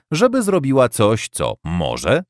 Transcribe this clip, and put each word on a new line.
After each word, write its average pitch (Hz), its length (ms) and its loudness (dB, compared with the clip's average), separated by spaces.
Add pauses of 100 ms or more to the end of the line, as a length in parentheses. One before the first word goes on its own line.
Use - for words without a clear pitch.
(120)
żeby 240 320 0
zrobiła 135 460 2
coś, 110 400 0
co 58 340 -6
może 80 680 -2